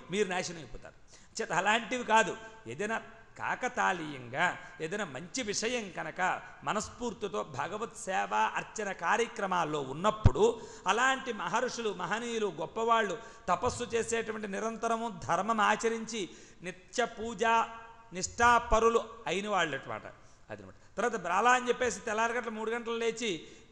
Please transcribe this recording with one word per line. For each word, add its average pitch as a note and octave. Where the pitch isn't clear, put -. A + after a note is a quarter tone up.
మీరు G3
నాశనం F3+
అయిపోతారు. B2
చేత A3
అలాంటివి G#3+
కాదు. G#3
ఏదైనా G3+
కాకతాళీయంగా, D3+
ఏదైనా F3
మంచి D#3+
విషయం G#3+
కనుక D#3+
మనస్ఫూర్తితో G#3
భగవత్ E3+
సేవ G3
అర్చన G#3
కార్యక్రమాల్లో F3+
ఉన్నప్పుడు, F3+
అలాంటి B3
మహర్షులు, G#3+
మహనీయులు, G#3+
గొప్పవాళ్ళు A3
తపస్సు A#3+
చేసేటువంటి, A3
నిరంతరము A3+
ధర్మం G#3
ఆచరించి A3
నిత్య F#3
పూజ A3
నిష్ఠాపరులు A3+
అయిన F#3+
వాళ్ళు E3+
అనమాట. A#2+
అదనమాట. G2+
తర్వాత A3
బ్రాలా F#3
అని B3
చెప్పేసి A#3+
తెల్లారి A3+
గంటలు A#3
మూడు A3
గంటలు A#3
లేచి A3+